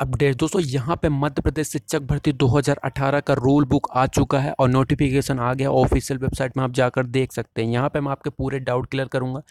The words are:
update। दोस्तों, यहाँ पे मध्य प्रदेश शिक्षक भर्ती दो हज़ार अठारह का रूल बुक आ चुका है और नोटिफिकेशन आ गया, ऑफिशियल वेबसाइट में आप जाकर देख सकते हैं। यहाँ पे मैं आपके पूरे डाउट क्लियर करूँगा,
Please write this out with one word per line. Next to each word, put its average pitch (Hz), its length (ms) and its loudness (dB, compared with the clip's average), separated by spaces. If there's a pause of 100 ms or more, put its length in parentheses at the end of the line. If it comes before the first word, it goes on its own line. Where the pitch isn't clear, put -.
update। 131 340 0
दोस्तों, 165 260 0
यहाँ 139 340 -2
पे 170 120 0
मध्य 143 340 -2
प्रदेश 151 260 -2
शिक्षक 151 340 -4
भर्ती 143 300 0
दो 135 140 2
हज़ार 143 380 2
अठारह 135 360 0
का 143 140 0
रूल 135 300 4
बुक 139 300 0
आ 127 120 4
चुका 139 340 0
है 143 120 -2
और 131 160 2
नोटिफिकेशन 135 720 2
आ 123 160 -2
गया, 135 160 -2
ऑफिशियल 131 480 2
वेबसाइट 131 380 -4
में 131 80 0
आप 127 80 -4
जाकर 127 340 0
देख 127 260 -2
सकते 113 320 -6
हैं। 113 80 0
यहाँ 123 160 0
पे 147 120 -2
मैं 143 100 -4
आपके 139 200 -6
पूरे 135 280 -6
डाउट 127 320 -4
क्लियर 135 180 -4
करूँगा, 131 420 -4